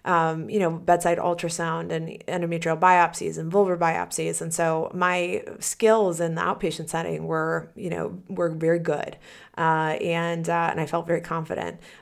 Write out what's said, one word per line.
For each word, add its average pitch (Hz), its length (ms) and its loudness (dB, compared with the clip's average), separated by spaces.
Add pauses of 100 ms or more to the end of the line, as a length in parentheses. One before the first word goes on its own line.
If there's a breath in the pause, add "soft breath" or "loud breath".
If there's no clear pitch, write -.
um, 160 440 2
you 208 120 0
know, 170 100 2
bedside 170 480 4
ultrasound 170 720 -2
and 160 380 -6
endometrial 165 500 -2
biopsies 170 580 4
and 160 140 -6
vulvar 185 260 4
biopsies. 165 640 -2
And 165 140 -6
so 160 400 0
my 180 480 0 (160)
skills 202 600 4
in 165 160 -2
the 180 60 -2
outpatient 165 460 -2
setting 165 380 -4
were, 160 480 -2
you 175 160 -8
know, 175 380 -6
were 175 220 -2
very 160 280 2
good. 160 380 -2 (420 loud breath)
Uh, 160 420 2
and, 170 480 -2
uh, 170 220 2
and 160 100 -2
I 151 60 -2
felt 165 220 -2
very 170 140 0
confident. 160 580 -6 (220 loud breath)